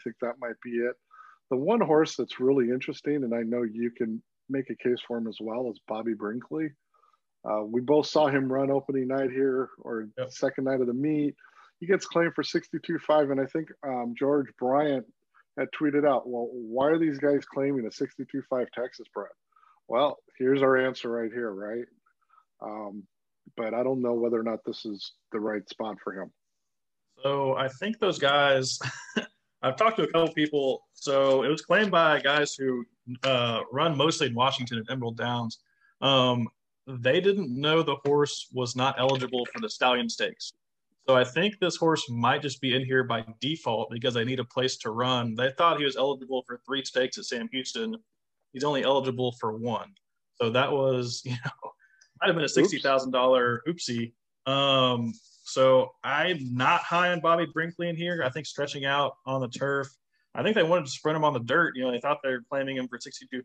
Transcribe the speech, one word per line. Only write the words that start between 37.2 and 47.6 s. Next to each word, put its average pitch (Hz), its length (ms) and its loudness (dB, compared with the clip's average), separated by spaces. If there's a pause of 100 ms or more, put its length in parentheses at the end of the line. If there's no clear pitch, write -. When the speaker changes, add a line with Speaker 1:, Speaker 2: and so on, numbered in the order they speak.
Speaker 2:
didn't 196 280 2 (100)
know 156 240 4
the 143 220 -2
horse 143 480 2
was 127 220 -4
not 131 220 0
eligible 127 560 0
for 120 80 -10
the 110 80 -6
Stallion 123 400 0
Stakes. - 440 -6 (540)
So 131 80 6
I 127 80 6
think 175 360 -2
this 170 160 0
horse 160 340 0
might 123 320 0
just 143 200 -6
be 127 140 0
in 131 100 0
here 131 180 2
by 113 220 -4 (140)
default 123 520 -2
because 117 220 -2
they 117 120 0
need 127 140 -2
a 120 60 -4
place 127 320 -2
to 110 140 -8
run. 120 440 0
They 131 220 0
thought 170 220 4
he 147 60 -2
was 131 120 -2
eligible 131 500 -2
for 123 180 -10
three 135 200 -4
stakes 127 320 -2
at 101 80 -12
Sam 117 260 -6
Houston. 113 440 -6 (580)